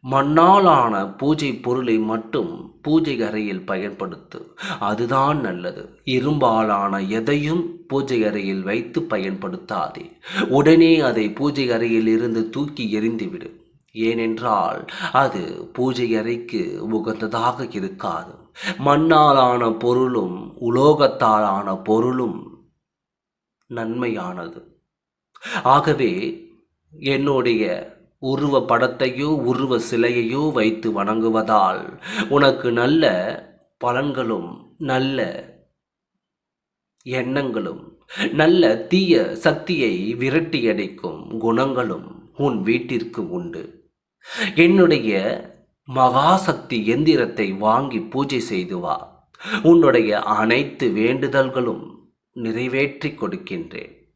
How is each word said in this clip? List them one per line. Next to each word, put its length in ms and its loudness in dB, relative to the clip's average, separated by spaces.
மண்ணாலான 1080 4
பூஜை 360 0
பொருளை 460 -2
மட்டும் 800 -4
பூஜை 400 0
அறையில் 440 -4
பயன்படுத்து, 720 -8
அதுதான் 640 0
நல்லது. 640 -8
இரும்பாலான 1040 2
எதையும் 560 -2
பூஜை 360 0
அறையில் 400 -2
வைத்து 380 -4
பயன்படுத்தாதே. 1040 -6
உடனே 520 8
அதை 280 2
பூஜை 420 -2
அறையில் 360 2
இருந்து 420 0
தூக்கி 360 -6
எறிந்துவிடு. 500 -4
ஏனென்றால் 840 -2
அது 320 2
பூஜை 420 0
அறைக்கு 480 -4
உகந்ததாக 800 -2
இருக்காது. 640 -8
மண்ணாலான 1000 4
பொருளும் 600 0
உலோகத்தாலான 1200 2
பொருளும் 580 0
நன்மையானது. 920 -6
ஆகவே 500 2
என்னுடைய 720 0
உருவ 400 0
படத்தையோ 680 0
உருவ 360 0
சிலையையோ 760 0
வைத்து 400 0
வணங்குவதால் 920 2
உனக்கு 420 4
நல்ல 340 2
பலன்களும் 680 -4
நல்ல 720 -4
எண்ணங்களும் 800 -4
நல்ல 440 4
தீய 600 2
சக்தியை 800 -2
விரட்டியடிக்கும் 1300 -4
குணங்களும் 680 -2
உன் 240 -2
வீட்டிற்கு 680 -4
உண்டு. 500 -10
என்னுடைய 560 6
மகாசக்தி 960 2
எந்திரத்தை 720 2
வாங்கி 420 2
பூஜை 400 -4
செய்து 400 -4
வா. 180 -4
உன்னுடைய 560 6
அனைத்து 680 0
வேண்டுதல்களும் 960 0
நிறைவேற்றி 760 -4
கொடுக்கின்றேன். 840 -10